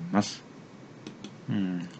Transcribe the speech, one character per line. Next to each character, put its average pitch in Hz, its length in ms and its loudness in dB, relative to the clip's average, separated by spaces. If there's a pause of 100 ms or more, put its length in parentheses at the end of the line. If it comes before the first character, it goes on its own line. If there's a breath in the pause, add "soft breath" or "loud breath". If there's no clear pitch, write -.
(120)
ま 101 100 8
す。 - 220 -4 (1080)
う - 20 4
ん、 92 360 4 (120)